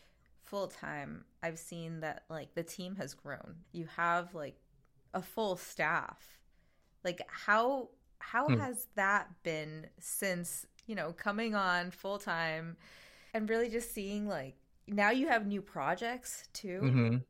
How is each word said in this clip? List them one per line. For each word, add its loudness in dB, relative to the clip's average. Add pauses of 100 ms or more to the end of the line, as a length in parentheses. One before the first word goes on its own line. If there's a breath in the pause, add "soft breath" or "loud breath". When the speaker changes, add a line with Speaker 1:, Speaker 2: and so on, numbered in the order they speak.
(420 soft breath)
Speaker 1:
full -4
time, -10 (180)
I've -4
seen -10
that, -6
like, -10
the -2
team -8
has -6
grown. -12 (180)
You -6 (100)
have, 2
like, -6 (580)
a 0
full 0
staff. -2 (680)
Like, -2
how, 2 (300)
how 2
Speaker 2:
Hmm. 8
Speaker 1:
has -2 (100)
that 4 (160)
been -4 (120)
since, -4 (200)
you -6
know, -4
coming -2
on 2
full -4
time -2 (560 loud breath)
and 0
really 4
just -4
seeing, -2
like, -4 (300)
now 6
you 4
have 4
new 0
projects -2
too. -6
Speaker 2:
Mm-hmm. 6 (140)